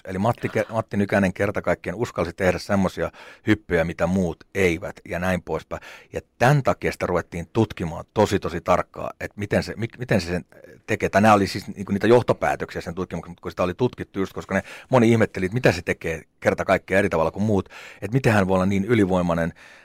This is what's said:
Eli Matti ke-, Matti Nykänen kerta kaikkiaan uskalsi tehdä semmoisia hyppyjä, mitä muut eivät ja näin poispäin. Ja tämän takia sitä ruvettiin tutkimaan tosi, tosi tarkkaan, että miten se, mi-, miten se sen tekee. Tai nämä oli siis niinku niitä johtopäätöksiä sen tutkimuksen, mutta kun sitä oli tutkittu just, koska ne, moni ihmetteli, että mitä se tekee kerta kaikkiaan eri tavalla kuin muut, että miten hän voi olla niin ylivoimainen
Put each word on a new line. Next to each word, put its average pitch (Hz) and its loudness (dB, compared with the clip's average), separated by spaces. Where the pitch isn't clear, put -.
Eli 92 -8
Matti 113 -2
ke-, 110 -4
Matti 110 -6
Nykänen 101 0
kerta 101 -4
kaikkiaan 90 -4
uskalsi 85 -4
tehdä 90 0
semmoisia 90 -2
hyppyjä, 90 0
mitä 85 -2
muut 90 -2
eivät 85 -2
ja 87 -6
näin 90 -2
poispäin. 80 -8
Ja 80 -8
tämän 131 4
takia 82 -2
sitä - -6
ruvettiin 85 -4
tutkimaan 85 -2
tosi, 101 2
tosi 85 -6
tarkkaan, - -2
että - -12
miten 101 -2
se, 87 -10
mi-, 113 -8
miten 120 -2
se 82 -8
sen 87 -6
tekee. 92 -2
Tai 98 2
nämä 107 8
oli 101 4
siis - -10
niinku - -10
niitä 101 0
johtopäätöksiä 87 2
sen 85 -10
tutkimuksen, 87 -8
mutta 87 -20
kun 85 -10
sitä 98 -2
oli 87 0
tutkittu - -4
just, 95 -4
koska 95 -6
ne, 95 0
moni 120 6
ihmetteli, 104 2
että 92 -4
mitä 127 2
se 87 -4
tekee 82 -6
kerta 92 0
kaikkiaan 92 0
eri 101 2
tavalla 80 0
kuin 98 -4
muut, 101 0
että 101 -6
miten 127 2
hän 98 4
voi 92 2
olla 92 2
niin 98 0
ylivoimainen 90 2